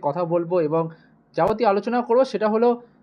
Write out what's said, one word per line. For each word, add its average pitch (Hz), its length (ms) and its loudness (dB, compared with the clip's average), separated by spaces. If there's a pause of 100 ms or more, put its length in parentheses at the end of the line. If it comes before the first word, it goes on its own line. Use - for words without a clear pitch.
কথা 156 220 -2
বলবো 175 360 0
এবং 160 280 0 (480)
যাবতীয় 214 320 0
আলোচনা 214 340 0
করবো 247 220 2
সেটা 214 240 -2
হলো, 240 340 2 (200)